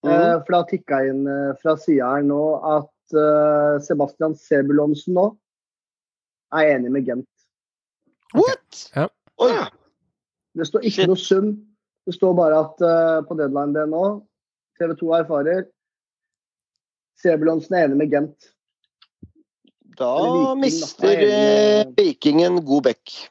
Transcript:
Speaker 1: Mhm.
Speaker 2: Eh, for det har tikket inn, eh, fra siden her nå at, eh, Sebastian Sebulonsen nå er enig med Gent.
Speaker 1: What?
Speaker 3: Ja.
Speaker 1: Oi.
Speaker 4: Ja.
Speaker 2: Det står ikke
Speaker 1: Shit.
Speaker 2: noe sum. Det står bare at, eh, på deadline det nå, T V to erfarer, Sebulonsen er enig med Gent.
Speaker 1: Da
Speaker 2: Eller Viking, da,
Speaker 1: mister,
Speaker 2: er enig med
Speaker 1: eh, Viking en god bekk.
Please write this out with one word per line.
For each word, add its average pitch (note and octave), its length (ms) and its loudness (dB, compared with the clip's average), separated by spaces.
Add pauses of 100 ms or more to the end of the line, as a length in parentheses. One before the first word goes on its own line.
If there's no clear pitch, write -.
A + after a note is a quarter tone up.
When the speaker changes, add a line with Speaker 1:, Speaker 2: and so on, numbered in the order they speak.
Speaker 1:
Mhm. D3 80 2
Speaker 2:
Eh, E3+ 220 4 (100)
for - 40 -18
det F3+ 100 2
har E3+ 100 -2
tikket C3+ 420 -2
inn, C3+ 160 -4
eh, C#3 360 -4
fra D#3 140 0
siden D3+ 280 0
her C#3 180 -2
nå C#3+ 200 0 (220)
at, D3+ 260 -2 (240)
eh, D3+ 640 2
Sebastian D3 540 -4
Sebulonsen D3 800 0
nå G#3 220 0 (1160)
er D3+ 240 2
enig B2 140 -4
med C3+ 160 -2
Gent. B2+ 200 -6 (1080)
Speaker 1:
What? - 600 -2
Speaker 3:
Ja. C#3+ 140 -2 (300)
Speaker 1:
Oi. B3 140 2
Speaker 4:
Ja. - 160 -4 (880)
Speaker 2:
Det D#3+ 100 -4
står A3 160 -2
ikke G#3+ 100 -2
Speaker 1:
Shit. F#3 160 0
Speaker 2:
noe F#3+ 80 2
sum. G3 500 -2 (400)
Det F3+ 80 -8
står F#3 200 0
bare D#3 240 2
at, D#3 240 -4
eh, E3 400 2
på D#3+ 140 -10
deadline C#3+ 360 -4
det D#3 160 -2
nå, G3 340 -4 (560)
T E3+ 80 -4
V E3 100 -4
to E3+ 180 -8
erfarer, E3 500 -2 (1600)
Sebulonsen D#3+ 520 0
er E3 140 2
enig C3+ 80 0
med D3 160 0
Gent. D3 380 -4 (1500)
Speaker 1:
Da B2+ 160 -2
Speaker 2:
Eller F3+ 160 0
Viking, C4+ 140 2
da, C4 100 -2
Speaker 1:
mister, F#3+ 540 -2
Speaker 2:
er G3+ 80 4
enig G3 100 2
med G#3 720 2
Speaker 1:
eh, G#3 60 4
Viking D3+ 420 2
en F3+ 180 0
god C#3 220 2
bekk. - 280 -4 (160)